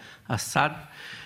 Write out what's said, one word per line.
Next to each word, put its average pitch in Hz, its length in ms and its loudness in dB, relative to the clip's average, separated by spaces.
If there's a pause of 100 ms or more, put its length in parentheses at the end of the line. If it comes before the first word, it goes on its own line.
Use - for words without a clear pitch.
(260)
Assad. 147 600 2 (400)